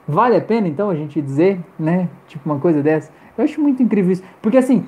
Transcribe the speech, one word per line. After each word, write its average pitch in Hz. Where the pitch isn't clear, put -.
Vale 208
a -
pena, 214
então, 185
a 175
gente 151
dizer, 160
né? 170
Tipo, 156
uma 151
coisa 151
dessa. 151
Eu 220
acho 302
muito 262
incrível 202
isso. 185
Porque, 226
assim, 254